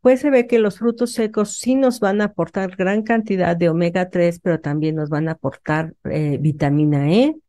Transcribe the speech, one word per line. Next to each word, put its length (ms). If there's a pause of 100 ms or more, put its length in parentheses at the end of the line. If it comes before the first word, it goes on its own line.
Pues 200
se 100
ve 160
que 120
los 200
frutos 340
secos 440
sí 200
nos 240
van 200
a 60
aportar 500
gran 260
cantidad 540
de 140
omega 400
tres, 300
pero 200
también 360
nos 120
van 200
a 40
aportar, 640 (100)
eh, 360
vitamina 720
E 260 (120)